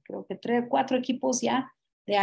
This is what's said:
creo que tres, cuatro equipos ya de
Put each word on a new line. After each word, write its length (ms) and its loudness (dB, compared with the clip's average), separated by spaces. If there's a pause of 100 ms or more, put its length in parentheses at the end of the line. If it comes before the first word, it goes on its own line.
creo 240 -10
que 80 -6
tres, 340 0
cuatro 280 2
equipos 440 0
ya 320 0 (340)
de 160 0